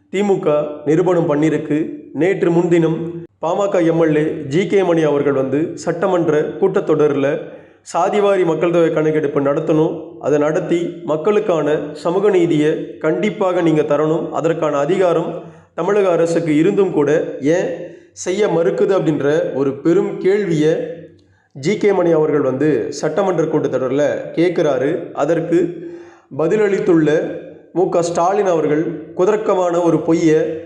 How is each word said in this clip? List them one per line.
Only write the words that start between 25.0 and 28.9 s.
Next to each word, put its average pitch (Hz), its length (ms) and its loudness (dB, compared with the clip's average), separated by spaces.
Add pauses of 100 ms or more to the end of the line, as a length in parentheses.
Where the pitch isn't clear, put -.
அதற்கு 165 360 0 (800)
பதிலளித்துள்ள 180 720 2 (680)
மு 175 80 2 (100)
க 175 140 2
ஸ்டாலின் 185 440 0
அவர்கள் 151 300 0 (360)